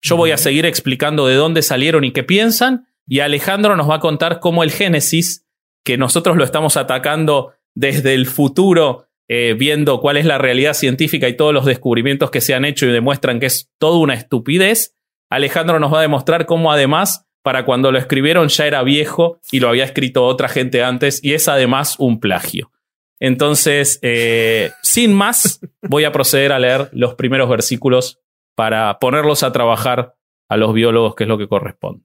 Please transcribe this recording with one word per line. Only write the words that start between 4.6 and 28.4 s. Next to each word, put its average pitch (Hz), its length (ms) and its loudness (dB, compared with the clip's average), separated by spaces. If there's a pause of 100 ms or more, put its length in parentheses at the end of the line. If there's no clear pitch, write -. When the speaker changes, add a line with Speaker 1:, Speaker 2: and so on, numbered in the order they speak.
Speaker 1:
el 156 80 0
Génesis, 175 760 -2 (400)
que 123 120 0
nosotros 160 380 0
lo 156 80 4
estamos 151 340 0
atacando 143 760 -2 (220)
desde 135 380 0
el 127 120 2
futuro, 147 800 2 (260)
eh, 117 260 0
viendo 143 440 2
cuál 143 160 0
es 147 80 0
la 143 140 2
realidad 135 340 2
científica 135 540 0
y 123 100 -4
todos 151 160 2
los 135 120 0
descubrimientos 131 680 0
que 131 100 -2
se 131 140 0
han 131 100 -2
hecho 143 220 -2
y 123 40 2
demuestran 123 480 0
que 135 60 -4
es - 320 -4
toda 165 220 2
una 143 160 2
estupidez, 160 800 -2 (340)
Alejandro 160 500 0
nos 147 140 0
va 156 60 2
a - 20 4
demostrar 156 460 0
cómo 165 240 0
además, 151 560 0 (160)
para 131 200 -2
cuando 131 280 2
lo 131 80 2
escribieron 147 480 2
ya 147 180 0
era 143 160 0
viejo 147 580 0 (120)
y 135 80 0
lo 123 100 2
había 123 140 2
escrito 131 420 -2
otra 127 240 -2
gente 127 340 -2
antes, 127 400 -2
y 143 120 0
es 156 120 0
además 135 520 0
un 120 200 0
plagio. - 520 -4 (480)
Entonces, 143 840 0
eh, 117 680 0 (100)
sin 233 320 2
más, 202 460 0 (240)
voy 151 220 0
a 147 60 -2
proceder 139 400 0
a 139 80 0
leer 131 340 0
los 123 200 -2
primeros 131 360 0
versículos 123 680 0 (360)